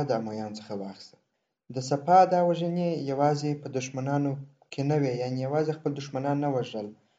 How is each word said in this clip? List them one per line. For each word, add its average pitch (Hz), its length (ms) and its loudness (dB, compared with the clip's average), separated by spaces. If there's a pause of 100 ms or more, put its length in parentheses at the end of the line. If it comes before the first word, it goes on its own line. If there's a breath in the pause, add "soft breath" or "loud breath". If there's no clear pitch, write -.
د 131 100 0
امویانو 110 420 -4
څخه - 180 -12
واخیسته. 98 440 -10 (540)
د 127 100 -8
صفا 147 440 4
دا 180 200 4
وژنې 175 440 0 (220)
یوازې 143 440 2
په 143 140 -10
دشمنانو 135 640 -2 (380)
کې 139 120 -4
نه 147 160 2
وې، 135 140 2 (100)
یعنې 127 180 -4
یوازې 151 320 0
خپل 151 220 -4
دشمنان 143 460 -2
نه 147 80 0
وژل، 110 400 -2 (300)